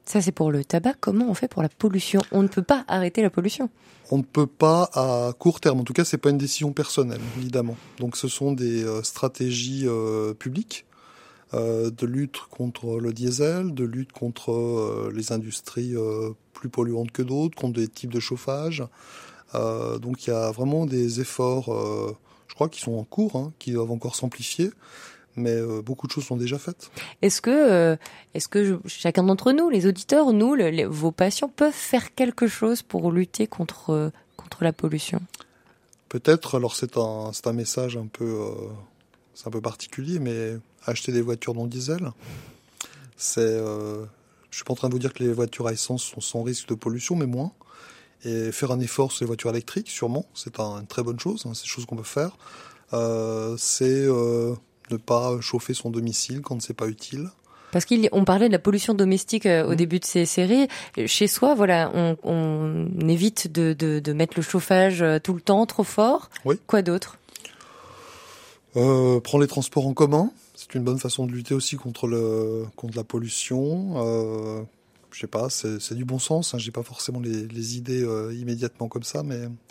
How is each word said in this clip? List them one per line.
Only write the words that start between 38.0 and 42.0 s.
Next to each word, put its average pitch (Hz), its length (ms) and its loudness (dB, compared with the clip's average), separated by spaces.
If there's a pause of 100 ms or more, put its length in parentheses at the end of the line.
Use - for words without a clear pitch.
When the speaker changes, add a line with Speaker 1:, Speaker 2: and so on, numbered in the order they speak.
Speaker 2:
peu, 113 180 -8
euh, 107 260 -4 (800)
c'est - 140 -14
un 113 40 -10
peu 113 100 -6
particulier, 135 580 -8
mais 113 380 -6 (280)
acheter 117 260 -4
des 120 100 2
voitures 117 320 -4
non 117 140 -4
diesel, 127 440 -6 (1040)